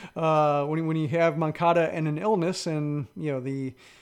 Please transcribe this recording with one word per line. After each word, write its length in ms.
uh, 500
when, 220
when 100
you 120
have 280
Moncada 560
and 160
an 80
illness 500
and, 480
you 160
know, 100
the 340